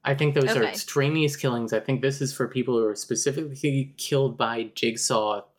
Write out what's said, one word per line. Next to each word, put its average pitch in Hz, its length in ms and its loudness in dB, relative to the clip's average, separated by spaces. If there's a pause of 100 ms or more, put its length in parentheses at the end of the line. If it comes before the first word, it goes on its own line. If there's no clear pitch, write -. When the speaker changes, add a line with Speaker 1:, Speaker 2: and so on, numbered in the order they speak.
Speaker 1:
I 139 100 2
think 147 180 2
those 139 220 4
are 117 80 4
Speaker 2:
Okay. 104 60 2
Speaker 1:
extraneous 147 680 0
killings. 117 380 0
I 110 80 2
think 135 200 0
this 135 200 0
is 135 120 -2
for 120 140 -2
people 123 300 0
who 113 80 2
are 104 100 0
specifically 139 1000 -2
killed 135 400 0
by 117 380 -2
Jigsaw 107 680 0 (180)